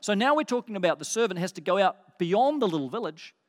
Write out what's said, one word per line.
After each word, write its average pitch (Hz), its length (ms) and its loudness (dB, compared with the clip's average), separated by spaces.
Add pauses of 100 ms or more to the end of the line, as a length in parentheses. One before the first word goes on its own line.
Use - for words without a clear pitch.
So 208 100 -2
now 240 220 4
we're 302 100 2
talking 233 320 -4
about 170 220 2
the 156 80 -10
servant 202 340 -2
has 180 120 -4
to 170 100 -14
go 185 160 0
out - 400 0
beyond 233 420 2
the 220 80 2
little 147 220 -2
village 185 440 -10 (140)